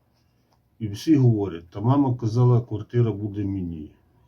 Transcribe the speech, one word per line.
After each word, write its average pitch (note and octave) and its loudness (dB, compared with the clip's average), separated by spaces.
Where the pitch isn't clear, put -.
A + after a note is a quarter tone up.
І A2 -6
всі C#3+ 2
говорять, G2+ 2
«Та G2+ -10
мама C3 2
казала, A#2+ 2
квартира A2+ -2
буде G2+ -6
мені». F2 -8